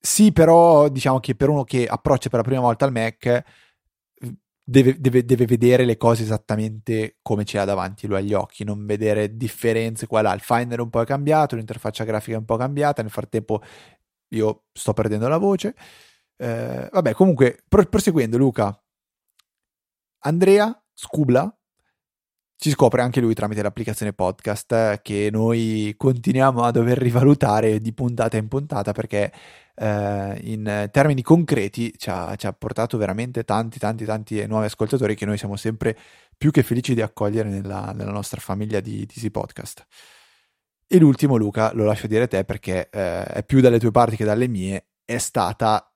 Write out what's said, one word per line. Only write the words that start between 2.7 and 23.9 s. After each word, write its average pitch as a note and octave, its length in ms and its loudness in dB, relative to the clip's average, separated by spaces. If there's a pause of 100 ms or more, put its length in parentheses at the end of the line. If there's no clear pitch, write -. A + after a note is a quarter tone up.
al C#3 80 0
Mac, A#2+ 500 -2 (1200)
deve, C3 380 4
deve, B2+ 240 2
deve A#2+ 220 2
vedere B2 380 4
le A#2 120 0
cose A#2 260 2
esattamente A2 1000 -6
come G#2 240 -4
ce - 120 -8
l'ha G2+ 80 0
davanti F#2+ 420 -4
lui G2 120 -2
agli G2+ 160 -4
occhi, - 280 -4
non G#2 240 -8
vedere G#2+ 500 -2
differenze A2+ 680 -4
qua A2 140 0
e - 20 2
là. G#2 120 2
Il G2+ 60 -10
Finder A#2+ 400 -2
un A#2 100 -6
po' A#2 100 -2
è A#2 60 0
cambiato, C#3+ 500 0
l'interfaccia A2 480 -8
grafica A2 320 -6
è - 20 -4
un A2 60 -8
po' A2+ 120 -2
cambiata, C#3+ 460 -2
nel G#2+ 80 -8
frattempo A2 500 -4 (680)
io G#2+ 440 -4
sto - 200 -4
perdendo G#2+ 340 -2
la D3+ 120 0
voce. G3 360 -2 (600)
Eh, A#2+ 560 -8
vabbè, D#3 220 2
comunque, C#3 540 4
pro-, G3+ 180 6
proseguendo, C3+ 520 0
Luca, A2+ 420 0 (1400)
Andrea G3 600 2 (140)
Scubla C#3+ 580 2 (1080)
ci D#3 100 0
scopre B2 320 2
anche B2 180 -2
lui A2+ 140 0
tramite G#2+ 280 -6
l'applicazione G#2+ 500 -6